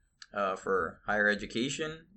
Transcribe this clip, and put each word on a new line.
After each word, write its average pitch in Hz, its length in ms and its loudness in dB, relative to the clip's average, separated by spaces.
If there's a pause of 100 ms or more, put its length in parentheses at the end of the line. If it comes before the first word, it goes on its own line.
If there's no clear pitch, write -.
(340)
uh, 98 220 0
for 92 500 0
higher 104 220 4
education 139 800 -2 (120)